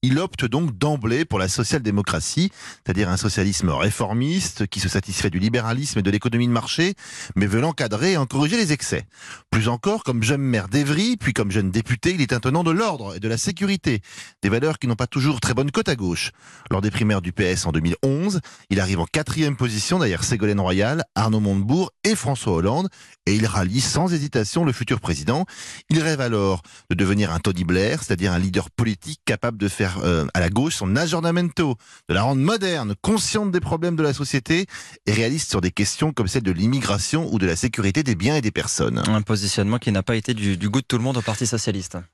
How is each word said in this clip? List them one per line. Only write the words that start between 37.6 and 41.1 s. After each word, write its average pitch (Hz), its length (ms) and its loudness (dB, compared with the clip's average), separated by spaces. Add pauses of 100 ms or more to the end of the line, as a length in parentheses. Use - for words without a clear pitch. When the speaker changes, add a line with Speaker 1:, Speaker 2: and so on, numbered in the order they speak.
Speaker 1:
des 131 100 2
biens 104 220 0
et 151 60 2
des 110 100 0
personnes. 60 560 -2
Speaker 2:
Un 107 160 2
positionnement 104 560 0
qui 117 120 -2
n'a 98 120 2
pas 117 120 0
été 113 200 -2
du, 101 200 0
du 95 140 -2
goût 131 120 0
de - 40 -8
tout 123 140 0
le 113 40 -2
monde 131 140 0